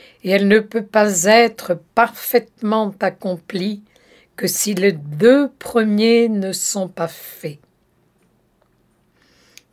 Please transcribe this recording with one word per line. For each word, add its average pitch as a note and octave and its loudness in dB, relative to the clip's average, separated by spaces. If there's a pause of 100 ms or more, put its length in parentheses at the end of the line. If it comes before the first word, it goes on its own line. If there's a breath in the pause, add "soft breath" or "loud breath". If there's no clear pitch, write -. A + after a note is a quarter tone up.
(240 soft breath)
Et F#3 -2
elle G3 2
ne G#3+ 6
peut G#3+ -6
pas G#3 0
être A3 2 (160)
parfaitement A3 -2
accomplie F#3+ -6 (540 soft breath)
que F#3+ -4
si G3+ -4
les F#3+ 0
deux F#3 2
premiers A3+ 2
ne G3 -4
sont F#3+ -6
pas E3+ -6
faits. - -16 (2250 soft breath)